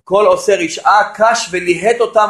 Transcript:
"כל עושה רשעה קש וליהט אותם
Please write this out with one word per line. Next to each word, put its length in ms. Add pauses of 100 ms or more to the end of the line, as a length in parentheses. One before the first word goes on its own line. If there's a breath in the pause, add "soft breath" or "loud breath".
"כל 220
עושה 300
רשעה 580
קש 360
וליהט 500
אותם 300